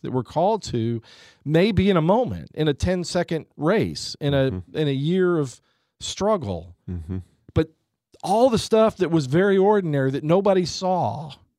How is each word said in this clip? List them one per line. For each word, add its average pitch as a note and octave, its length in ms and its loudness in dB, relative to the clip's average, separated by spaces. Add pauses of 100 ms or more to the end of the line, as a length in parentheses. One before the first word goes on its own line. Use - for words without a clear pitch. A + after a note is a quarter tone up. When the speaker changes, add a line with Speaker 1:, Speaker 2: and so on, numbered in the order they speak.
Speaker 1:
that - 80 -10
we're B2 140 -2
called F#3+ 400 -2
to A#2 360 -4 (420)
may E3 300 2
be F#3+ 160 2
in G3 80 4
a D#3+ 60 2
moment, D#3 500 0
in D#3 160 0
a - 60 2
ten-second F3 720 -4 (100)
race, C#3 640 -2
in C#3+ 140 0
a, C3+ 160 2
Speaker 2:
Mm-hmm. F#2+ 260 -10
Speaker 1:
in D3+ 120 0
a C#3 40 0
year F3 460 0
of C#3 200 -4 (420)
struggle. G#2 760 -4 (100)
Speaker 2:
Mm-hmm. F2+ 320 -8 (360)
Speaker 1:
But D#3+ 160 0 (520)
all A3+ 280 4
the A3 80 2
stuff A3 400 2
that E3+ 120 0
was E3 140 2
very F#3 320 2
ordinary F3+ 540 2
that C3 120 -4
nobody F#3 440 2
saw D#3 640 -4 (260)